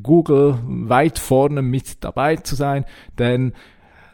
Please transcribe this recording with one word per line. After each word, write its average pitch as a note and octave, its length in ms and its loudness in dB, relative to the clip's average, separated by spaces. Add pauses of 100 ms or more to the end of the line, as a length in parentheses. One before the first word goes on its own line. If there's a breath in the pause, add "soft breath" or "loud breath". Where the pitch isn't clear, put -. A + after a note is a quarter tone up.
Google, C#3+ 600 4
weit B2 540 0
vorne C#3 460 0
mit B2+ 400 -6
dabei D3 320 -2
zu - 200 -8
sein, C#3 300 -2 (320 loud breath)
denn B2 360 0 (600 soft breath)